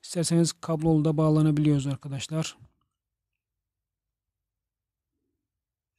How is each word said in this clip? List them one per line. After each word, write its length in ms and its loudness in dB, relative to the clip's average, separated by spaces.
İsterseniz 500 0
kablolu 520 0
da 120 0
bağlanabiliyoruz 680 2
arkadaşlar. 680 -8